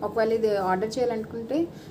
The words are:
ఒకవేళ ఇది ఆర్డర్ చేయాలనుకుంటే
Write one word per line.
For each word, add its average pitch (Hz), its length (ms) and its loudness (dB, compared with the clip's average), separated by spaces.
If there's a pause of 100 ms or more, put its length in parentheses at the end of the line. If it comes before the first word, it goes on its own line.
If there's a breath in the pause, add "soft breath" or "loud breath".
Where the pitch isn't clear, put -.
ఒకవేళ 220 300 2
ఇది 220 240 2
ఆర్డర్ 185 400 0
చేయాలనుకుంటే 240 680 -2 (240 loud breath)